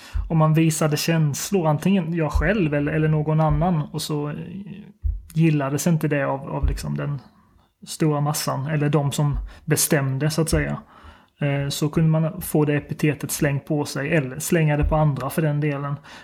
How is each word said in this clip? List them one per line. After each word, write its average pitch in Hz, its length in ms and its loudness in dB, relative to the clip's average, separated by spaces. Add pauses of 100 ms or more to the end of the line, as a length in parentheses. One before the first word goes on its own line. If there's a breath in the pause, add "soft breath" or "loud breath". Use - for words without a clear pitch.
(300 loud breath)
om 165 80 0
man 156 160 6
visade 156 440 2
känslor, 160 680 0
antingen 165 460 2
jag 156 180 -2
själv 160 420 2
eller, 147 180 0
eller 156 160 2
någon 156 320 2
annan, 156 420 2
och 147 200 -6
så, 147 280 -4
eh, 151 60 -8 (960)
gillades 151 540 2
inte 160 200 2
det 143 160 0
av, 139 260 -4
av, 147 180 -2
liksom, 147 300 -4
den 143 220 -4 (680 soft breath)
stora 151 340 0
massan, 143 460 -2
eller 147 220 0
de 143 220 2
som 143 260 0 (280 loud breath)
bestämde, 139 640 0
så 165 100 0
att 156 80 0
säga, 147 320 0 (600 loud breath)
eh, 143 280 0
så 147 200 -2
kunde 160 200 4
man 160 320 0
få 151 240 2
det 147 100 2
epitetet 147 560 -2
slängt 139 340 0
på 147 200 -2
sig, 147 300 -4
eller 135 240 -2
slänga 151 380 2
det 147 60 2
på 160 120 2
andra 143 340 2
för 170 120 -2
den 147 180 0
delen, 143 360 -2 (280 loud breath)